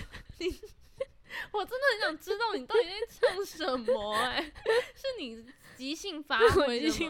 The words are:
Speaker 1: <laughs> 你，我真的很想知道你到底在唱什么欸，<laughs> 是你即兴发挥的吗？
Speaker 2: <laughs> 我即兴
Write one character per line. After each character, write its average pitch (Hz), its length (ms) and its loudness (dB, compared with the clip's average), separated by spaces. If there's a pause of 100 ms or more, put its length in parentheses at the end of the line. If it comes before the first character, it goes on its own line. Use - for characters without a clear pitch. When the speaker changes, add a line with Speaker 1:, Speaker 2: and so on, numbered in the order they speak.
(180)
Speaker 1:
<laughs> - 200 -18
你， 339 100 -4 (1040)
我 403 140 -4
真 494 140 -6
的 554 140 0
很 415 80 -4
想 359 180 -2
知 403 180 -4
道 440 160 -2
你 269 100 -4
到 - 120 -2
底 440 80 6
在 349 100 -4 (160)
唱 403 340 0
什 311 360 -4
么 214 380 0
欸， 247 240 0 (280)
<laughs> 466 240 2
是 - 140 -8 (120)
你 226 240 -10 (320)
即 269 200 -6
兴 330 260 -10
发 277 160 0 (120)
挥 262 300 4
的 294 80 2
吗？ - 20 4
Speaker 2:
<laughs> - 0 -
我 - 20 -
即 - 0 -
兴 320 180 -2